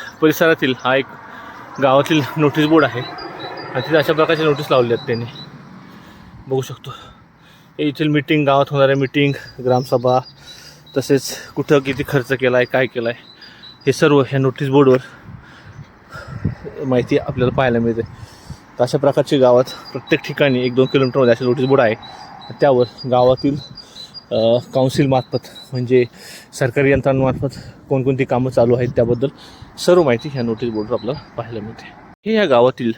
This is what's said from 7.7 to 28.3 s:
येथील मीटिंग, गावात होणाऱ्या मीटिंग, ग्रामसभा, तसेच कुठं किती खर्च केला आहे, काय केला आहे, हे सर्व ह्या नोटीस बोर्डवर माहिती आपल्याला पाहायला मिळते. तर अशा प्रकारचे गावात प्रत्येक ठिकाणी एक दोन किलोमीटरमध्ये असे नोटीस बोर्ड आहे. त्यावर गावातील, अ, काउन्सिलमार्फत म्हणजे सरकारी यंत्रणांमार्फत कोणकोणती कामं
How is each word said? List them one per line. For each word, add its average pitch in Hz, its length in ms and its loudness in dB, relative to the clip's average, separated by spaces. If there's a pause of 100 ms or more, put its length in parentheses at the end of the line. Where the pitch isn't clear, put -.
येथील 151 300 -2
मीटिंग, 147 380 0
गावात 139 240 4
होणाऱ्या 139 260 4
मीटिंग, 139 360 2 (320)
ग्रामसभा, 127 540 0 (800)
तसेच 139 400 -2 (200)
कुठं 147 220 0
किती 135 300 -6
खर्च 135 240 -2
केला 127 240 0
आहे, 123 100 2
काय 131 200 -2
केला 117 220 -6
आहे, 117 100 -6 (680)
हे 135 60 4
सर्व 147 360 4
ह्या 135 120 -2
नोटीस 135 280 -2
बोर्डवर 131 300 6 (1900)
माहिती 127 340 0
आपल्याला 127 380 -2
पाहायला 123 220 2
मिळते. 117 240 -2 (760)
तर 120 40 2
अशा 127 160 0
प्रकारचे 143 400 0
गावात 127 260 6 (280)
प्रत्येक 139 280 -4
ठिकाणी 131 460 0
एक 120 80 -4
दोन 131 120 4
किलोमीटरमध्ये 131 460 2
असे 120 120 -2
नोटीस 127 220 0
बोर्ड 135 140 4
आहे. 110 140 2 (680)
त्यावर 131 500 2
गावातील, 127 460 2 (760)
अ, 117 260 2 (160)
काउन्सिलमार्फत 131 720 0 (260)
म्हणजे 123 320 2 (480)
सरकारी 135 380 0
यंत्रणांमार्फत 131 680 0 (300)
कोणकोणती 131 360 -2
कामं 127 260 -2